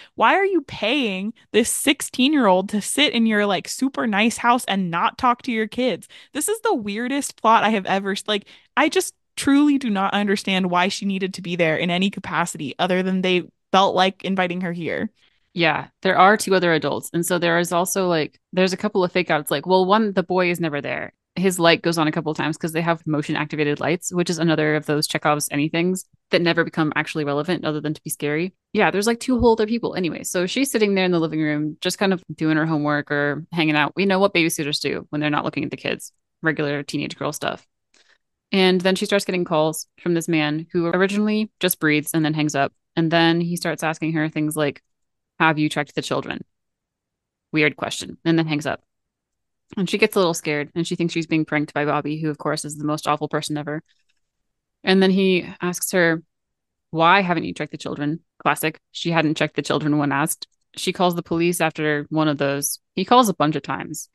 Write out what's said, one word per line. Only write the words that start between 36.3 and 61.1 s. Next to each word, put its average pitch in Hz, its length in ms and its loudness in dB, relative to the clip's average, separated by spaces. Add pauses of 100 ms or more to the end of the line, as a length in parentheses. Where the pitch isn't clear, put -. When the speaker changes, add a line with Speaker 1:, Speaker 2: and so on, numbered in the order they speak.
Speaker 2:
regular 147 420 0
teenage 143 340 -8
girl 143 160 -4
stuff. - 340 -6 (840)
And 185 280 4
then 190 160 2
she 208 100 -2
starts 202 200 2
getting 175 180 -2
calls 156 440 0 (120)
from 175 140 0
this 165 160 -2
man 156 420 0
who 175 140 0
originally 208 720 0
just 180 200 -2
breathes 151 340 0
and 160 100 2
then 151 120 2
hangs 151 200 -2
up. 139 160 0 (240)
And 165 160 2
then 165 300 4
he 170 160 -4
starts 165 260 -6
asking 160 300 -2
her 156 160 -2
things 151 260 -4
like, 147 260 -2 (580)
"Have 160 200 4
you 151 80 2
checked 147 280 -6
the 151 60 -4
children?" - 440 -6 (1080)
Weird 151 240 2
question. - 500 -8
And 165 120 4
then 160 100 2
hangs 147 180 -4
up. - 180 -6 (920)
And 185 120 -2
she 202 80 -4
gets 214 180 0
a 208 40 2
little 170 140 4
scared 147 420 -4
and 170 100 -2
she 180 100 -6
thinks 170 180 -2
she's 165 140 -4
being 156 180 0
pranked 151 280 -4
by 147 120 -2
Bobby, 147 340 -2
who, 156 100 -4
of 147 80 -4
course, 151 280 -4
is 151 120 -12
the 151 80 -6
most 151 220 -4
awful 151 200 -2
person 151 300 -4
ever. 147 260 -8 (1000)
And 190 180 4
then 190 100 4
he 190 360 2 (140)
asks 175 300 -4
her, 165 300 4 (720)
"Why 170 300 6
haven't 175 240 0
you - 80 -6
checked 151 180 -10
the 156 60 -12
children?" 147 420 -6 (200)
Classic. 156 380 0 (140)
She - 200 -6
hadn't 156 240 2
checked 156 200 -2
the 151 80 -2
children 147 340 0
when 143 140 0
asked. 143 360 -2 (300)
She 185 160 -2
calls 180 220 2